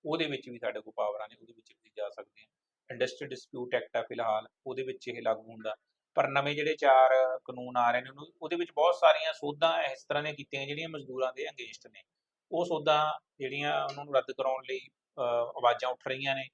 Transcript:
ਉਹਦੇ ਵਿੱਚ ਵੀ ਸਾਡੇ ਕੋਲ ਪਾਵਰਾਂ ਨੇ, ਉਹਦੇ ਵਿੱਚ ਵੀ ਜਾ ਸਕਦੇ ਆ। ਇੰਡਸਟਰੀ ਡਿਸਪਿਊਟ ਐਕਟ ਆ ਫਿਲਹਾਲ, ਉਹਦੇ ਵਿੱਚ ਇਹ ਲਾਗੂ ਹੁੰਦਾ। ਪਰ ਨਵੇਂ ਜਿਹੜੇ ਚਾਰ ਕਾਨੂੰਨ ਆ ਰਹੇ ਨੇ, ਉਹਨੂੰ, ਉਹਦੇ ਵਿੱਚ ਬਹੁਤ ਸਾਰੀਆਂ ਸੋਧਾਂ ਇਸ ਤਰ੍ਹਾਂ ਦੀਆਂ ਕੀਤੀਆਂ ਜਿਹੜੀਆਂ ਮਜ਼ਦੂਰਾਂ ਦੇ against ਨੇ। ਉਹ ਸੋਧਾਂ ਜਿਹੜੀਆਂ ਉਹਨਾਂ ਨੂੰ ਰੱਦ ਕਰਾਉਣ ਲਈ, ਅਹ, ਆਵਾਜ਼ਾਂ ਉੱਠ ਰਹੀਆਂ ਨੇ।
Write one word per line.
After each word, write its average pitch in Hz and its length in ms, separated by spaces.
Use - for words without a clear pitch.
ਉਹਦੇ 160 220
ਵਿੱਚ 135 220
ਵੀ 120 100
ਸਾਡੇ 110 220
ਕੋਲ 110 160
ਪਾਵਰਾਂ 107 320
ਨੇ, 110 120
ਉਹਦੇ 117 120
ਵਿੱਚ 113 200
ਵੀ - 120
ਜਾ 104 120
ਸਕਦੇ - 340
ਆ। - 40
ਇੰਡਸਟਰੀ 127 380
ਡਿਸਪਿਊਟ 123 460
ਐਕਟ 117 220
ਆ 117 60
ਫਿਲਹਾਲ, 113 460
ਉਹਦੇ 131 160
ਵਿੱਚ 127 260
ਇਹ 117 140
ਲਾਗੂ 113 200
ਹੁੰਦਾ। 110 340
ਪਰ 139 140
ਨਵੇਂ 143 260
ਜਿਹੜੇ 151 220
ਚਾਰ 131 340
ਕਾਨੂੰਨ 123 320
ਆ 120 140
ਰਹੇ 123 100
ਨੇ, 131 100
ਉਹਨੂੰ, 143 220
ਉਹਦੇ 160 140
ਵਿੱਚ 170 180
ਬਹੁਤ 170 200
ਸਾਰੀਆਂ 160 380
ਸੋਧਾਂ 156 500
ਇਸ 135 220
ਤਰ੍ਹਾਂ 147 180
ਦੀਆਂ 151 120
ਕੀਤੀਆਂ 139 320
ਜਿਹੜੀਆਂ 151 220
ਮਜ਼ਦੂਰਾਂ 131 440
ਦੇ 131 100
against 120 500
ਨੇ। 98 100
ਉਹ 170 120
ਸੋਧਾਂ 151 540
ਜਿਹੜੀਆਂ 143 460
ਉਹਨਾਂ 143 200
ਨੂੰ 147 100
ਰੱਦ 131 180
ਕਰਾਉਣ 131 380
ਲਈ, 131 80
ਅਹ, 131 40
ਆਵਾਜ਼ਾਂ 123 340
ਉੱਠ 127 180
ਰਹੀਆਂ 135 280
ਨੇ। 131 180